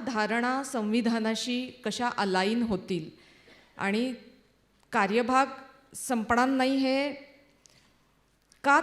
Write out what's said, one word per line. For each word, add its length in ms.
धारणा 560
संविधानाशी 1040
कशा 320
अलाइन 440
होतील 480
आणि 360
कार्यभाग 540
संपणार 520
नाही 280
हे 360
का 200